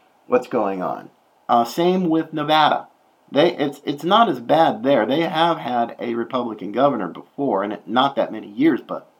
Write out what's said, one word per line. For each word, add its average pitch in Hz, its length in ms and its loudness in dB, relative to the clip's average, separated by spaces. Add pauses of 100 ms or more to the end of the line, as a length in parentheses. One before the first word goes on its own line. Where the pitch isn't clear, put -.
(260)
what's 98 200 0
going 98 340 -2
on. 53 280 -8 (380)
Uh, 120 160 4
same 180 460 0
with 160 240 -2
Nevada. 151 540 2 (440)
They, 151 240 4
it's, - 300 -4
it's 147 180 -6
not 208 260 4
as 127 100 -2
bad 127 420 2
there. 123 240 2
They 139 160 0
have 165 360 0
had 120 420 -4
a 117 160 -6
Republican 113 560 -6
governor 117 360 2
before, 107 560 -4
and 104 100 -4
it, - 140 -14
not 127 280 0
that 101 160 -2
many 107 160 -12
years, 120 340 0
but - 380 -12